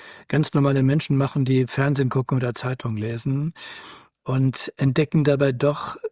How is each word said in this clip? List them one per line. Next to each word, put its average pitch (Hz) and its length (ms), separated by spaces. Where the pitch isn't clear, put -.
ganz 147 260
normale 139 300
Menschen 143 320
machen, 135 300
die 131 200
Fernsehen 135 440
gucken 131 300
oder 123 140
Zeitung 123 440
lesen, 135 560
und 131 520
entdecken 139 460
dabei 139 300
doch 143 440